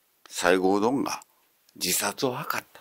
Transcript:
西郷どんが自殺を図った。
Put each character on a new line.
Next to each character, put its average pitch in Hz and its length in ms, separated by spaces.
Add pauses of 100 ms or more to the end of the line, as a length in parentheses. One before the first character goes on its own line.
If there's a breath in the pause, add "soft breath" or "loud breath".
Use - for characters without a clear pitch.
(280)
西 90 280
郷 95 220
ど 110 140
ん 131 100
が - 220 (500)
自 90 180
殺 - 320
を 127 120
図 151 60
っ - 20
た。 - 200 (160)